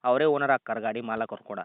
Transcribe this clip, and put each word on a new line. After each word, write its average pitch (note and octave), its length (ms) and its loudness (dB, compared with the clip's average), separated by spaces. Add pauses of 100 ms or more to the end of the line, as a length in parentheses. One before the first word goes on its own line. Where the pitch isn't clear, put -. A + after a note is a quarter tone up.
ಅವರೇ B2+ 200 4
ಓನರ್ C#3+ 260 2
ಹಾಕ್ಕಾರ A#2 300 0
ಗಾಡಿ A2+ 200 -4
ಮಾಲಕರು A2+ 440 -6
ಕೂಡ. G2+ 200 -10